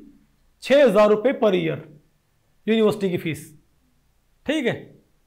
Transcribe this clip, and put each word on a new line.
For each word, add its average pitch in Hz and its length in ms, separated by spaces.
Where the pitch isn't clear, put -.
छः 285 220
हज़ार 208 240
रुपये 214 260
per 233 200
year 160 240
university 214 440
की 175 80
fees, - 320
ठीक 285 200
है। 180 80